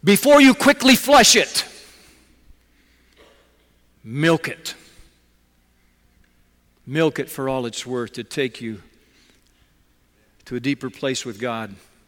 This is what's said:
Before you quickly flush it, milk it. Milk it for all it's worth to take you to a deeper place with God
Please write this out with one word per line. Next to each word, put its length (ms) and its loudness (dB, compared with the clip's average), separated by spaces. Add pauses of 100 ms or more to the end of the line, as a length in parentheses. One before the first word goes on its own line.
Before 380 6
you 140 6
quickly 420 2
flush 400 4
it, 280 -2 (2500)
milk 460 0
it. 260 -14 (2000)
Milk 340 -2
it 120 -8
for 180 -8
all 180 -4
it's 200 -12
worth 280 -8
to 100 -12
take 360 -8
you 220 -12 (1600)
to 80 -12
a 60 -6
deeper 280 -6
place 360 -8
with 160 -14
God 340 -10 (340)